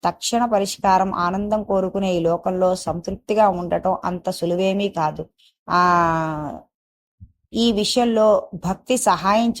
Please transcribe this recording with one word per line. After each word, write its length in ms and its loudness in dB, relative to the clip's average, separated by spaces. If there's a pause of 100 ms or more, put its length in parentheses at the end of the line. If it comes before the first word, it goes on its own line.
తక్షణ 380 -2
పరిష్కారం 680 0
ఆనందం 480 -2
కోరుకునే 520 -2
ఈ 60 0
లోకంలో 540 0
సంతృప్తిగా 720 0
ఉండటం 560 -2
అంత 260 -4
సులువేమీ 580 -2
కాదు. 380 -4 (440)
ఆ, 880 0 (960)
ఈ 200 2
విషయంలో 840 2
భక్తి 420 -2
సహాయం 640 2